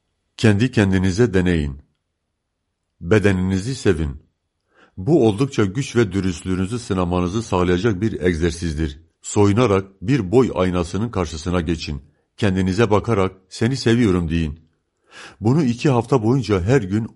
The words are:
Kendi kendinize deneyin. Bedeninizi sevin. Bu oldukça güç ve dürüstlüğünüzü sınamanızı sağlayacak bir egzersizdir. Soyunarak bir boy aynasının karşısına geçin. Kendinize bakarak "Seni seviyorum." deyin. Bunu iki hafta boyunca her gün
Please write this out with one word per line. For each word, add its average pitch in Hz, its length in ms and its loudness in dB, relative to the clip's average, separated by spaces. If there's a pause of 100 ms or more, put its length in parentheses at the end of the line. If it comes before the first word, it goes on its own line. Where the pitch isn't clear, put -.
(380)
Kendi 110 340 2
kendinize 95 640 2
deneyin. 85 440 0 (1200)
Bedeninizi 95 760 2
sevin. 78 540 -2 (680)
Bu 113 300 2
oldukça 110 380 0
güç 107 300 -6
ve 113 160 2
dürüstlüğünüzü 92 680 -4
sınamanızı 90 640 -2
sağlayacak 90 580 0
bir 104 200 -4
egzersizdir. 80 800 -2 (220)
Soyunarak 101 640 2 (160)
bir 101 300 -2
boy 117 240 4
aynasının 92 540 -2
karşısına 87 520 -4
geçin. 78 400 -6 (360)
Kendinize 95 540 0
bakarak 98 400 0 (180)
"Seni 123 280 -2
seviyorum." 107 520 2
deyin. 80 300 -4 (840)
Bunu 135 220 2
iki 120 260 0
hafta 120 340 2
boyunca 107 380 0
her 120 200 2
gün 104 340 -4